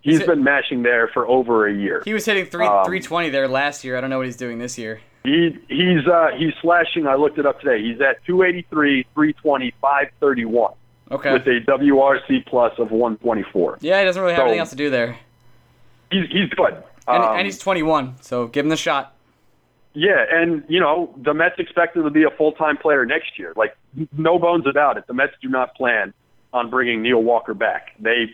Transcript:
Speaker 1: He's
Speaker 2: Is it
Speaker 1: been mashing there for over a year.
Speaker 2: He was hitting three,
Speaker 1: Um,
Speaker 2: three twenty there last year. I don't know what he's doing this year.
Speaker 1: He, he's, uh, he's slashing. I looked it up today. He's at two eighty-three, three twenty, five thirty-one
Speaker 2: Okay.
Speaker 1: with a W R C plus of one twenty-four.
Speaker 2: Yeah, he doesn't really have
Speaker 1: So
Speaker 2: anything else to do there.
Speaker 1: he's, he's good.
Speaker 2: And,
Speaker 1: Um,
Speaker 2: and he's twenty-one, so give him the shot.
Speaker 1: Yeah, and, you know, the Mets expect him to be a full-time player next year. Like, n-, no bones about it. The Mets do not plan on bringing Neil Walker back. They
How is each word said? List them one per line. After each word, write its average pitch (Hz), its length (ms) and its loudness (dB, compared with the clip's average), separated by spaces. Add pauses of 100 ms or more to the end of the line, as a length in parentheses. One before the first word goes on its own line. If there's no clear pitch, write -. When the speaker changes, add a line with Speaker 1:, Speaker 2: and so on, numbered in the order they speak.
Speaker 1:
He's 156 140 2
Speaker 2:
Is 156 60 2
it 190 60 0
Speaker 1:
been 151 160 2
mashing 135 380 0
there 120 280 2
for 117 180 -2
over 117 400 2
a 104 60 0
year. 101 320 -2
Speaker 2:
He 214 100 -4
was 214 100 -4
hitting 190 220 -2
three, 196 180 -4
Speaker 1:
Um, 202 200 4
Speaker 2:
three 185 140 -4
twenty 170 300 -4
there 135 180 -2
last 139 360 -4
year. 127 140 -6
I 123 40 -4
don't 131 80 -6
know 131 80 -4
what 127 80 -4
he's 120 100 -10
doing 120 220 -10
this 123 220 -10
year. 110 200 -10 (240)
Speaker 1:
He, 156 320 0 (120)
he's, 160 400 2
uh, 170 280 4
he's 151 240 -2
slashing. 165 460 0
I 135 80 2
looked 147 240 2
it 143 80 -2
up 135 140 0
today. 120 240 0
He's 117 180 -4
at 135 240 0
two 180 160 2
eighty-three, 151 720 0
three 151 200 2
twenty, 135 460 -2
five 139 280 0 (120)
thirty-one 120 540 0 (380)
Speaker 2:
Okay. 135 220 -2
Speaker 1:
with 127 140 0
a 123 120 2
W 135 400 4
R 135 280 4
C 131 200 0
plus 120 320 2
of 113 100 -2
one 110 280 0
twenty-four. 101 640 -2
Speaker 2:
Yeah, 180 180 0
he 202 60 2
doesn't 185 140 0
really 180 140 0
have - 60 0
Speaker 1:
So 131 60 2
Speaker 2:
anything 113 140 2
else - 120 -6
to 131 40 -16
do 143 140 -4
there. 120 300 -2 (920)
Speaker 1:
he's, 185 200 0
he's 185 180 -2
good. - 320 -2 (260)
Speaker 2:
And, 120 160 2
Speaker 1:
Um, 110 140 0
Speaker 2:
and 190 80 -2
he's 190 140 -8
twenty-one, 156 640 -2
so 123 260 -6
give 143 180 -2
him 156 40 2
the 160 80 0
shot. 147 360 -4 (800)
Speaker 1:
Yeah, 156 380 2
and, 165 360 0
you 170 120 0
know, 165 380 0
the 139 160 -2
Mets 170 240 0
expect 170 380 -2
him 165 80 0
to 151 80 0
be 151 100 4
a 151 80 6
full-time 151 480 0
player 143 260 2
next 139 360 -4
year. 85 160 -14
Like, 107 200 0 (220)
n-, 156 180 -6
no 160 220 2
bones 170 300 2
about 139 280 2
it. 101 120 -12
The 123 80 -8
Mets 139 260 -2
do 131 80 -10
not 131 240 -2
plan 110 400 -2 (400)
on 120 160 -2
bringing 120 320 -2
Neil 117 220 2
Walker 113 320 0
back. 98 440 -4
They 117 340 -2